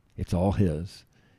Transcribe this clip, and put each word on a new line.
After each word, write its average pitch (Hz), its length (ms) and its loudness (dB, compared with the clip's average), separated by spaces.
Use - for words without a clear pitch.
it's - 180 -6
all 92 200 2
his. 87 500 -2